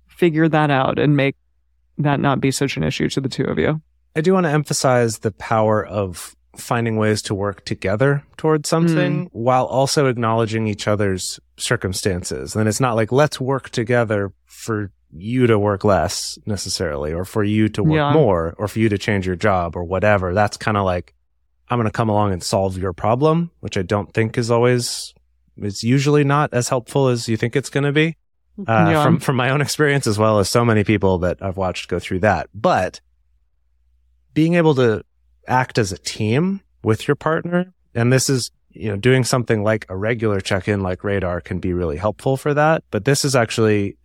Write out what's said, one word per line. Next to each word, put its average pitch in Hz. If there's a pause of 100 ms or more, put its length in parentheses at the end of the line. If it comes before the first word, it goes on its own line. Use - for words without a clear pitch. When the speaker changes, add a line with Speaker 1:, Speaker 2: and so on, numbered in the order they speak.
Speaker 1:
figure 160
that 151
out 131
and 143
make 135 (600)
that 143
not 135
be 135
such 135
an -
issue 156
to 139
the 131
two 127
of -
you. 156 (340)
Speaker 2:
I 160
do 180
want 185
to 147
emphasize 123
the 107
power 110
of 98 (220)
finding 117
ways 107
to 110
work 98
together 127 (140)
towards 156
something 165
Speaker 1:
Mm. -
Speaker 2:
while 127
also 135
acknowledging 113
each 101
other's 101 (160)
circumstances. 90
And 107
it's 104
not 127
like, 110
"Let's 143
work 131
together 110 (140)
for 104 (260)
you 120
to 110
work 104
less 90
necessarily, 80
or 87
for 107
you 107
to 107
work 156
Speaker 1:
Yeah. 147
Speaker 2:
more, 92
or 104
for -
you 110
to 101
change 98
your 92
job 90
or 90
whatever." 92
That's 101
kinda 104
like, 90 (560)
"I'm 123
gonna 110
come 113
along 104
and 85
solve 95
your 92
problem," 156 (100)
which -
I 98
don't 104
think 113
is 117
always, 120 (440)
it's 101
usually 139
not 143
as 120
helpful 135
as 120
you 110
think 123
it's 135
gonna 143
be. 156 (440)
Uh, 113
Speaker 1:
Yeah. 156
Speaker 2:
from, 165
from 143
my 127
own 139
experience, 143
as 104
well 110
as 95
so 120
many 107
people 95
that 85
I've 92
watched 92
go 87
through 92
that. 92
But 107 (1300)
being 160
able 156
to 117 (440)
act 127
as 95
a -
team 151 (220)
with 107
your 147
partner, 170 (220)
and 120
this 131
is, 127 (220)
you 104
know, 101
doing 127
something 117
like 107
a 95
regular 107
check-in 101
like 92
Radar 92
can -
be 92
really 85
helpful 107
for 147
that. 156
But 104
this 139
is 135
actually 107